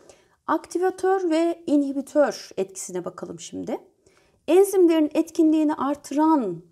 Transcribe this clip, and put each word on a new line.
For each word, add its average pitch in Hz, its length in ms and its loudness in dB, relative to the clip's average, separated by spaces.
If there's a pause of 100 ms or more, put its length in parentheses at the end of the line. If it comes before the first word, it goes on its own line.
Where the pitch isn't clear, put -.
(460)
Aktivatör 370 840 -2
ve 339 360 0
inhibitör 277 920 0
etkisine 185 480 -8
bakalım 180 360 -12
şimdi. 190 380 -10 (680)
Enzimlerin 339 680 4
etkinliğini 311 600 0
artıran 277 960 0